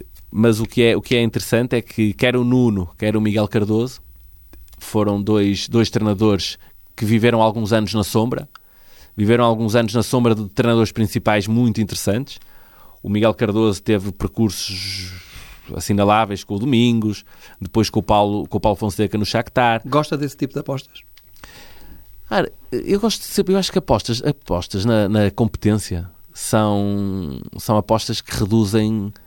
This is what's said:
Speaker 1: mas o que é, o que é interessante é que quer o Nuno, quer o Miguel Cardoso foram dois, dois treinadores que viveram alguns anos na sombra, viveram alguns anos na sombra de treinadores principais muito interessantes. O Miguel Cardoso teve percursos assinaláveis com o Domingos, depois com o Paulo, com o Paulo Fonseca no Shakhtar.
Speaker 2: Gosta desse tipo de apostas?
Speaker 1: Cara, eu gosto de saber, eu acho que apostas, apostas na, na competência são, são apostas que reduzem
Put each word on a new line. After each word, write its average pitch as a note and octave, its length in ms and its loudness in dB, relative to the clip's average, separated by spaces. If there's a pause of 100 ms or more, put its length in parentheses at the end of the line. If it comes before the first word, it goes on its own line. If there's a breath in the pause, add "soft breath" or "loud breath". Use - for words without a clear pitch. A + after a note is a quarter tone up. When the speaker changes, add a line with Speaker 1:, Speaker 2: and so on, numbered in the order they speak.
(320)
Speaker 1:
mas A2 280 2
o A2+ 60 -2
que A#2 180 0
é, A2+ 120 4
o G#2+ 60 -2
que - 140 -2
é A#2+ 60 2
interessante A#2 540 0
é A#2 60 0
que G#2+ 320 -2
quer B2 220 0
o B2 80 2
Nuno, A#2+ 540 2
quer G#2+ 200 -2
o G#2+ 40 0
Miguel G#2+ 260 0
Cardoso A2 540 -2 (800)
foram G#2 420 0
dois, G2+ 460 2
dois A2+ 220 2
treinadores G#2 680 0 (380 soft breath)
que A2+ 100 -4
viveram A2+ 360 4
alguns A2 300 0
anos A2 220 0
na A2 100 0
sombra, - 460 -2 (640 loud breath)
viveram A#2 300 4
alguns A2+ 300 2
anos A2+ 180 2
na A#2 100 2
sombra A#2+ 320 2
de G#2 140 -6
treinadores A#2 420 2
principais G#2+ 560 0
muito A2+ 320 0
interessantes. G#2+ 600 -4 (640 soft breath)
O G2 60 -10
Miguel G#2+ 260 2
Cardoso G#2+ 460 0
teve G#2 300 -2
percursos F#2+ 1000 -4 (640 loud breath)
assinaláveis G2+ 680 2
com G#2 120 -6
o G2 40 -2
Domingos, A#2 640 2 (380 loud breath)
depois G#2 280 0
com - 100 -2
o F#2 40 -4
Paulo, G#2 440 2
com G#2+ 100 -4
o F#2 40 -2
Paulo G#2 140 2
Fonseca G#2+ 420 -2
no G#2 80 -2
Shakhtar. A#2 600 0
Speaker 2:
Gosta D3 320 -2
desse C#3 180 -6
tipo - 180 -6
de - 80 -6
apostas? - 400 -10 (1300 loud breath)
Speaker 1:
Cara, G3+ 240 -2 (200)
eu G3 280 -2
gosto G#3+ 200 -2
de - 80 -14
saber, F#3 260 0
eu G3+ 40 4
acho F#3+ 140 -2
que - 60 0
apostas, A#2+ 460 0
apostas F#2 640 -4
na, A2 220 2
na G#2 220 2
competência G#2 800 -2 (240)
são, G2+ 1080 -2 (200)
são - 180 2
apostas - 440 0
que - 140 -12
reduzem G#2+ 800 0 (140)